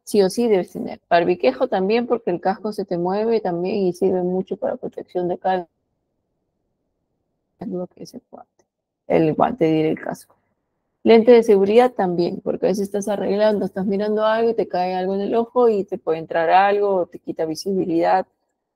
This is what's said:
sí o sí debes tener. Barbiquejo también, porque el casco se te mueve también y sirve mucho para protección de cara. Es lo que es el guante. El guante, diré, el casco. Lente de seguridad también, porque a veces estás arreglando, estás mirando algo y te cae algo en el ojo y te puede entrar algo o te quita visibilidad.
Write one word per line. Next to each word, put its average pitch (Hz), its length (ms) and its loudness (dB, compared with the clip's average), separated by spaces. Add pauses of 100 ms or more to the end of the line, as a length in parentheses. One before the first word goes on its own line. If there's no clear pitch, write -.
sí 208 180 2
o 190 80 4
sí 233 200 0
debes 185 220 2
tener. - 280 -10 (100)
Barbiquejo 180 600 0
también, 214 380 -2
porque 226 240 -4
el 170 100 -4
casco 190 320 -4
se 196 100 -6
te 180 140 -6
mueve 208 420 -2
también 185 380 -4
y 185 160 0
sirve 185 280 0
mucho 185 360 -4
para - 180 -4
protección - 540 -8
de - 80 -6
cara. 185 280 -4 (1900)
Es 185 100 -12
lo 180 180 -8
que - 160 -20
es - 100 -20
el - 160 -20
guante. - 360 -20 (420)
El 160 260 2
guante, 156 300 0
diré, 156 280 2
el 156 100 -6
casco. - 340 -12 (680)
Lente 226 280 6
de 233 120 8
seguridad 226 500 4
también, 180 500 -2
porque - 220 -2
a 175 40 2
veces 196 160 -2
estás 202 220 -6
arreglando, 202 560 0
estás 185 220 -6
mirando 214 400 -2
algo 226 240 2
y 226 60 0
te 214 120 -2
cae 180 280 -2
algo 185 180 -2
en 196 80 -4
el 202 140 -4
ojo 233 340 2
y 202 140 0
te - 160 -10
puede 160 180 -2
entrar 165 320 -2
algo 202 460 2
o 175 100 0
te - 140 -14
quita - 260 -6
visibilidad. 180 800 -2 (500)